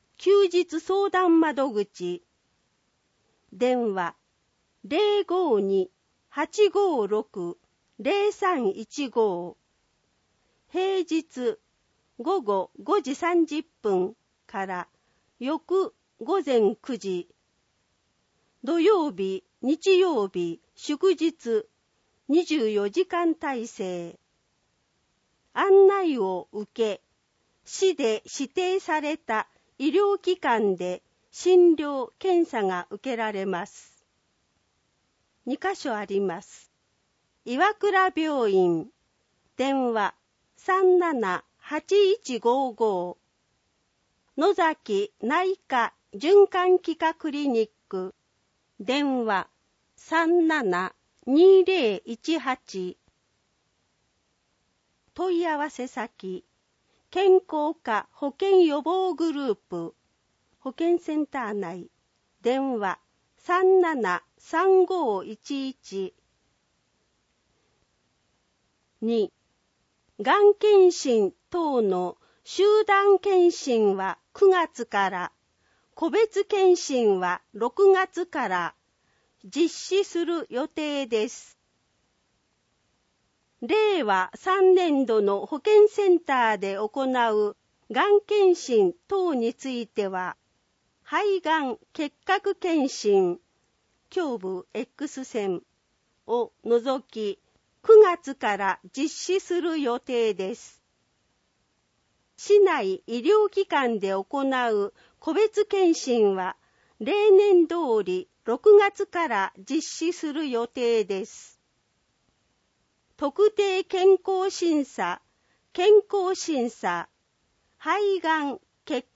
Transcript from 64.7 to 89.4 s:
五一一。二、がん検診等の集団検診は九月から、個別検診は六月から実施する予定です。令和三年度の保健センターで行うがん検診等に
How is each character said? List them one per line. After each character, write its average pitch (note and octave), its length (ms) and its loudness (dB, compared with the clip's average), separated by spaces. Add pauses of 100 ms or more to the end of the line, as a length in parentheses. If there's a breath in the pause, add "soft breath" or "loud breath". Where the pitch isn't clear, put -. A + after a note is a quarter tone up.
五 D4 380 -2
一 C4+ 460 -10
一。 G3 440 -10 (3000)
二、 A3 320 -2 (880)
が C#4 200 2
ん G#4 140 6
検 G4+ 360 6
診 A#3 420 0 (180)
等 D4 320 -2
の F3+ 360 -2 (240)
集 - 220 -2 (200)
団 G4+ 360 4
検 F4+ 360 2
診 A3 400 0
は F#3+ 220 -6 (140)
九 G4 160 4
月 E4 360 0
か G3 240 -2
ら、 F3+ 240 -8 (640)
個 E4 160 -4
別 G4+ 340 0
検 F#4+ 320 2
診 A3+ 440 0
は F3+ 220 -4 (100)
六 B3 400 2
月 F#4 340 -2
か C4 220 -6
ら F3+ 260 -4 (680)
実 C#4+ 240 -2
施 - 360 -2
す E4 220 -6
る E4 240 -6
予 B3+ 160 -4
定 D4 400 -6
で A3 220 -2
す。 - 260 -20 (2000)
令 G4 400 0
和 F#3+ 320 0
三 F#4+ 400 4
年 D4+ 320 2
度 A3 160 2
の G3+ 240 -2
保 D4+ 120 -8
健 G#4+ 300 6
セ G4+ 220 0
ン E4+ 100 4
タ A#3+ 320 0
ー G#3 60 -2
で G3 180 -6
行 G#3+ 280 -4
う A3+ 520 0 (340)
が C#4 180 0
ん G4+ 120 4
検 G4 400 2
診 G#3 320 2 (160)
等 F#4 240 -2
に A#3 220 -2